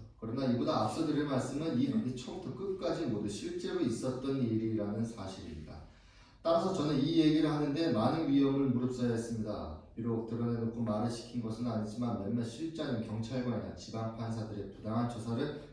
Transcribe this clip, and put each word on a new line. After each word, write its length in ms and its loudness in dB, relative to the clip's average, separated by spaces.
그러나 260 -2
이보다 380 2
앞서 220 0
드릴 180 2
말씀은 560 0
이 100 4
극이 260 2
처음부터 400 -8
끝까지 500 -2
모두 220 0
실제로 520 -4
있었던 640 0
일이라는 600 0
사실입니다. 680 -10
따라서 320 4
저는 280 2
이 160 4
얘기를 320 6
하는데 420 2
많은 380 2
위험을 400 6
무릅써야 420 2
했습니다. 680 -4
비록 340 -2
드러내놓고 540 0
말을 280 0
시킨 320 -6
것은 240 -4
아니지만 560 0
몇몇 220 0
실장인 600 -4
경찰관이나 720 -2
지방 400 -6
판사들의 560 -4
부당한 360 0
처사를 540 -2